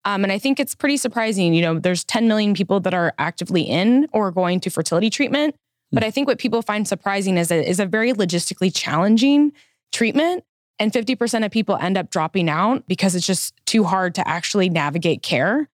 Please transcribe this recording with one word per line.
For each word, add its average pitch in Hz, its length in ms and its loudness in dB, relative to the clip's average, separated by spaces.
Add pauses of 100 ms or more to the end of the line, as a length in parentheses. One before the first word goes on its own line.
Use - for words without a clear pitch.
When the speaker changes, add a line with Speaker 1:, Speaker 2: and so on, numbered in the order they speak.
Speaker 1:
Um, 196 200 0
and 196 100 0
I 202 40 -2
think 269 220 -2
it's - 160 -4
pretty 285 220 0
surprising. 220 560 0
You 165 80 4
know, 165 180 0
there's 180 240 -2
ten 226 240 0
million 214 280 2
people 196 260 0
that 180 120 -2
are 170 240 0
actively 170 440 -2
in 226 500 2
or 202 200 0
going 180 300 0
to 185 80 -4
fertility 170 400 0
treatment. 285 460 0 (360)
But 233 120 0
Speaker 2:
Hmm. 220 40 -2
Speaker 1:
I 214 40 -4
think 277 160 0
what 254 100 0
people 226 240 -2
find 208 260 -2
surprising 196 500 -2
is 170 140 0
it 165 140 2
is 185 140 0
a 202 60 0
very 220 260 0
logistically 185 640 -2
challenging 226 760 4 (400)
treatment. 320 500 0 (340)
And 214 140 0
fifty 247 240 -2
percent 226 300 -2
of 196 60 -6
people - 260 0
end 190 200 -2
up 180 140 -4
dropping 170 380 0
out 196 360 0
because 185 300 0
it's 175 100 -2
just - 280 -2 (120)
too 220 200 2
hard 185 300 0
to - 120 -2
actually 185 420 0
navigate 160 540 0
care. 196 520 0